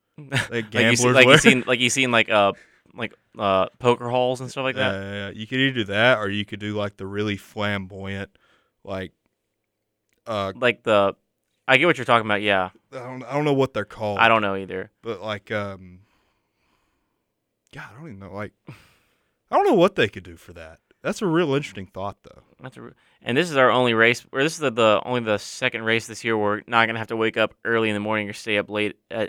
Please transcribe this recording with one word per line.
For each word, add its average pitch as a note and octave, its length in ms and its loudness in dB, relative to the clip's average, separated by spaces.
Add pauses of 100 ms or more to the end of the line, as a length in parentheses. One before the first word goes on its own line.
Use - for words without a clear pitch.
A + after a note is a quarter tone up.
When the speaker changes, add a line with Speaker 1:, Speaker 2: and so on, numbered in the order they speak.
(180)
Speaker 1:
<laughs> - 0 -
Speaker 2:
Like C3+ 320 -6
Speaker 1:
Like A2+ 240 -6
you A#2 220 4
see, A#2+ 80 0
Speaker 2:
gamblers B2 100 4
Speaker 1:
like C3 100 10
you B2 40 10
Speaker 2:
wear. C#3+ 100 10
Speaker 1:
seen, C3+ 280 4
like B2 140 0
you B2 80 2
seen, B2+ 220 0
like, A2+ 180 4
uh, G2+ 240 4 (420)
like, A2+ 200 -10 (240)
uh, F#2+ 300 2 (100)
poker A#2+ 320 2
halls B2 320 0
and B2+ 80 -12
stuff C3+ 140 -6
like C3 120 -4
that. C3 180 -2
Speaker 2:
Yeah, G2 80 -8
yeah, G2 120 -10 (120)
yeah. G2 40 -12
You A2 160 -12
could C3 140 -6
either C3+ 140 0
do A#2 100 -2
that, G#2+ 340 2
or G#2 100 -4
you G#2 160 -4
could G2+ 160 -12
do, G#2 140 -6
like, G#2 240 -6
the F#2+ 80 -10
really G#2 320 -4
flamboyant, G2 920 -8 (540)
like, F#2+ 280 -10 (1120)
uh, G2+ 280 -4
Speaker 1:
Like B2 280 -2
the, G2+ 340 2 (500)
I C3 120 6
get D3+ 80 2
what D#3+ 100 2
you're C3 80 -8
talking A#2 220 2
about. G#2 160 0
Yeah. G2 280 2 (220)
Speaker 2:
I C3+ 60 -14
don't, B2+ 260 -14
I A#2 80 -12
don't D3 140 -2
know D3 80 2
what C3+ 180 0
they're G#2 140 -4
called. G#2 320 -6
Speaker 1:
I A2+ 100 6
don't A2+ 140 4
know G2 120 -2
either. F#2+ 360 -8 (100)
Speaker 2:
But, G#2+ 220 -10
like, G#2 280 -10
um, F#2+ 500 -8 (1700)
God, - 180 -18
I G#2 80 -20
don't E3 100 -18
even G#2 120 -16
know. F#2+ 140 -16
Like, G2+ 180 -12 (160)
I - 880 -12
don't F#4+ 100 4
know F#4 80 4
what F#3 220 4
they G#2+ 120 2
could F#2+ 160 -12
do F2 120 -20
for - 160 -20
that. E2 260 -20 (220)
That's E3 220 -6
a G#3+ 40 -4
real D#3+ 280 0
interesting C#3+ 320 -6
thought, F#2+ 360 -12
though. - 200 -20 (180)
Speaker 1:
That's B2+ 160 -18
a A#2+ 60 -18
re-, A#2 100 -20 (300)
and A#2+ 140 -4
this E3+ 140 0
is D3 60 -6
our B2+ 160 6
only B2 200 4
race, A2+ 380 4
or C3+ 140 -2
this D#3+ 80 -2
is D#3+ 80 -12
the, C#3+ 100 0
the A2 340 4
only B2 160 -4
the A2 180 -2
second A#2+ 440 -6
race A2+ 240 -2
this A2 160 -14
year A2+ 160 -2
where G#2 200 -2
we're - 100 -12
not A#2 180 2
gonna A2+ 140 -8
have A2 80 -10
to A#2 80 -6
wake A2 200 -2
up B2+ 180 0 (100)
early A2+ 260 0
in G#2 40 -2
the G#2 60 -4
morning G#2+ 280 -4
or G2+ 40 -12
stay G#2+ 240 -4
up G2 140 -2
late, G#2 260 -4 (140)
uh, A2 180 -4